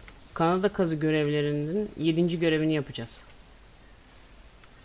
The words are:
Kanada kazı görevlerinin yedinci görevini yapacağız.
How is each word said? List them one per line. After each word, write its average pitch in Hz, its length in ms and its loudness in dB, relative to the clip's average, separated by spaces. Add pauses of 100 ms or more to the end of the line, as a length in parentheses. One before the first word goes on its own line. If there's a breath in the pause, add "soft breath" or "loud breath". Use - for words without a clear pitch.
(340)
Kanada 185 360 2
kazı 170 260 0
görevlerinin 151 1040 0
yedinci 165 420 2
görevini 156 340 2
yapacağız. - 500 -6 (1600)